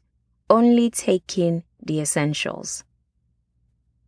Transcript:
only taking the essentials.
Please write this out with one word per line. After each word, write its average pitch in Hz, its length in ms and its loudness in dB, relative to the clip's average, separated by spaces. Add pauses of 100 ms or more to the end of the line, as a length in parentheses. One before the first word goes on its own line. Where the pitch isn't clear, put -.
(500)
only 233 400 4
taking 175 720 -2 (200)
the 156 160 -4
essentials. - 840 -6 (1200)